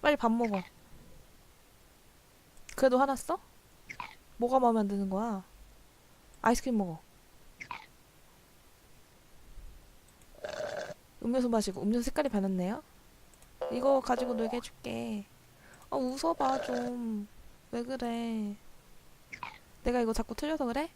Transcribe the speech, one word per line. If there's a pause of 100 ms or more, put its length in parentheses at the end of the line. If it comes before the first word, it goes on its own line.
빨리
밥
먹어. (2250)
그래도
화났어? (960)
뭐가
마음에
안
드는
거야? (1000)
아이스크림
먹어. (4000)
음료수
마시고.
음료수
색깔이
변했네요? (920)
이거
가지고
놀게
해줄게. (640)
아,
웃어봐,
좀. (440)
왜
그래? (1300)
내가
이거
자꾸
틀려서
그래?